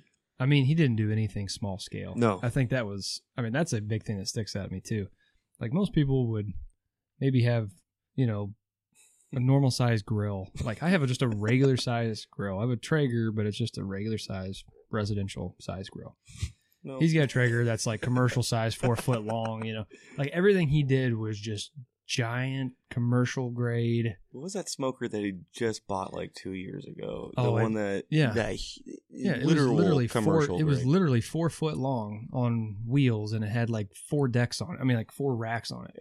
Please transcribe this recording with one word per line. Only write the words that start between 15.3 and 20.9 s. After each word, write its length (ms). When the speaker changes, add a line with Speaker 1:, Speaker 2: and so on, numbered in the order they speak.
Speaker 1:
size 280
grill. 280
Speaker 3:
No. 160
Speaker 1:
He's 160
got 80
a 60
Traeger 360
that's, 220
like, 140
commercial 420
size, 320
four 220
foot 280
long, 400
you 100
know. 100
Like, 140
everything 360
he 140
did 320